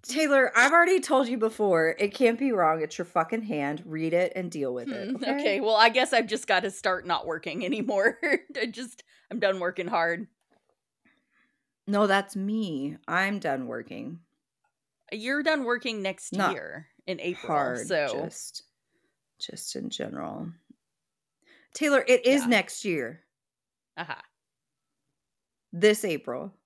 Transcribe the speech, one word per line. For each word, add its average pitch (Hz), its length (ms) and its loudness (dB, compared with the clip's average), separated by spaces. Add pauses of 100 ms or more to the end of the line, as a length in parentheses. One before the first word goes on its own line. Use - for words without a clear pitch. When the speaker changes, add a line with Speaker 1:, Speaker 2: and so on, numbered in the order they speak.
Speaker 1:
Taylor, 277 520 2
I've 254 160 8
already 339 300 6
told 269 260 2
you 247 100 -2
before, 196 640 2
it 202 140 0
can't 233 260 4
be 269 120 0
wrong. 165 300 4
It's 151 160 -6
your 175 80 -6
fucking 226 380 -2
hand. 151 420 -4
Read 160 280 -4
it 175 220 2
and 180 140 -6
deal 139 240 -4
with 123 160 -8
it, 196 200 -8
Speaker 2:
Hmm, 262 80 -4
Speaker 1:
okay? 254 220 -2
Speaker 2:
okay, 302 200 0
well, 220 160 2
I 226 140 10
guess 254 240 2
I've 226 140 4
just - 200 -6
gotta 196 240 2
start 180 340 -2
not 170 220 -2
working 165 380 -6
anymore. 208 520 0 (200)
<laughs> - 220 -10
I 277 60 0
just, 240 380 -12 (260)
I'm 220 100 -8
done 190 200 0
working 180 280 -4
hard. 170 400 -2 (1600)
Speaker 1:
No, 202 220 2
that's 196 280 2
me. 190 600 -4 (100)
I'm 190 320 -2
done 135 280 -4
working. 120 520 -12 (920)
Speaker 2:
You're 254 320 -4
done 302 200 2
working 233 380 -4
next 190 320 -6
Speaker 1:
Not 190 200 0
Speaker 2:
year 85 340 -12 (180)
in 185 140 -6
April, 175 320 -6
Speaker 1:
hard, 127 360 0
Speaker 2:
so 156 200 0 (180)
Speaker 1:
just, - 380 -14 (760)
just - 360 -12
in - 140 -8
general. - 580 -8 (1300)
Taylor, 285 340 2
it 247 180 4
is 262 180 6
Speaker 2:
Yeah. 240 40 0
Speaker 1:
next 214 380 2
year. 156 360 -4 (760)
Speaker 2:
Uh-huh. 156 180 -8 (1600)
Speaker 1:
This 208 320 4
April. 147 460 -4 (140)